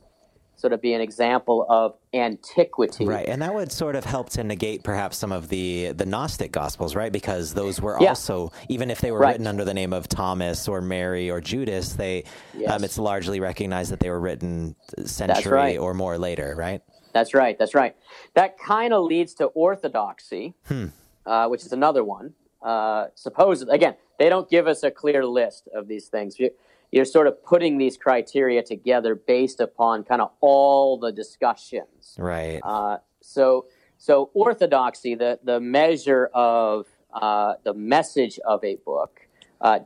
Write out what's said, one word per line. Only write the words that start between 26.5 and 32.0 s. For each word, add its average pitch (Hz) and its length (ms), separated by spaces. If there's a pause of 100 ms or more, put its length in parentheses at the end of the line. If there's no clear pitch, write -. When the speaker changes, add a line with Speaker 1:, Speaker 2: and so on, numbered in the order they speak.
Speaker 1:
you're 131 120
sort 151 220
of - 160
putting 170 340
these 131 200
criteria 127 640
together 113 540
based 127 460
upon 113 420
kinda 117 260 (120)
all 139 560
the 117 140
discussions. - 1080